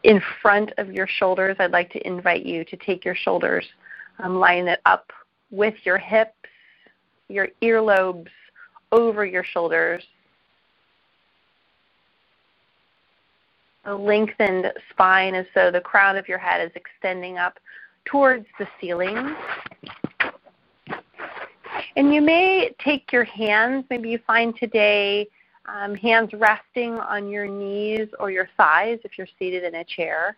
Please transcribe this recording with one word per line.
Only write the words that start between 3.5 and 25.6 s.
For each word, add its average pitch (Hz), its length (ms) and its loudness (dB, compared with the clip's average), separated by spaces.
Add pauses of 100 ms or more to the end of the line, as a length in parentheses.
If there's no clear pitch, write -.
um, 185 180 -4
line 180 300 2
it - 180 -2
up 190 260 0 (380)
with 208 320 0
your 185 160 0
hips, 220 320 2 (960)
your 196 200 -4 (140)
earlobes, 196 680 2 (640)
over 220 340 2
your 185 160 -2
shoulders. 170 640 -2 (3750)
A 202 80 -6
lengthened 202 760 0 (180)
spine 190 440 4
as 185 180 -4
though 185 200 4
the 180 80 0
crown 196 360 4
of 196 120 -8
your 185 100 -6
head 180 260 -2
is 170 120 -8
extending 185 600 -8
up 180 220 -4 (460)
towards 262 420 2 (140)
the 196 80 -6 (120)
ceiling. 196 540 -4 (2500)
And 285 180 4
you 302 80 4
may 359 560 2
take 277 340 -4
your 247 120 2
hands, 220 680 0
maybe 233 200 -6
you 233 140 -4
find 233 320 0
today, 208 680 2 (440)